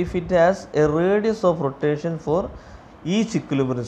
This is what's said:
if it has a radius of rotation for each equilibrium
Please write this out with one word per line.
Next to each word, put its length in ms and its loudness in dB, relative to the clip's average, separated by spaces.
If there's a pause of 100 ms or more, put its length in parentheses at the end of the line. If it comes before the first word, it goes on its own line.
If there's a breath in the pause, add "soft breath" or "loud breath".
if 60 -4 (100)
it 100 -8 (120)
has 160 4 (240)
a 40 6 (120)
radius 520 2
of 60 2 (120)
rotation 460 -2 (120)
for 160 0 (760 loud breath)
each 240 0
equilibrium 480 -2